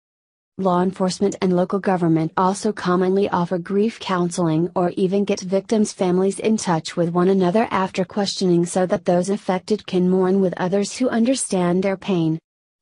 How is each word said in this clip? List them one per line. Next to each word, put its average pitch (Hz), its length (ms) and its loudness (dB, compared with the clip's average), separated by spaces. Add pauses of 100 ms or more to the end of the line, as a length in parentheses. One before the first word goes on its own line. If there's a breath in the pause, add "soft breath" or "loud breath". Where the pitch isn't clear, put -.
(580)
Law 180 240 2
enforcement 190 600 -2
and 185 120 2
local 185 240 0
government 170 580 0
also 196 360 0
commonly 185 560 0
offer 175 300 -2
grief 202 420 -2
counseling 175 760 0
or 180 160 0
even 196 340 0
get 190 160 -2
victims' 196 520 0
families 190 460 0
in 220 180 0
touch 165 400 -2
with 175 140 0
one 180 180 2
another 190 420 2
after 190 340 -2
questioning 180 600 0
so 185 220 0
that 196 180 -2
those 180 240 2
affected 196 580 -4
can 180 220 2
mourn 185 320 2
with 180 160 0
others 190 400 -2
who 254 140 0
understand 190 720 0
their 196 140 -2
pain. 165 420 0 (440)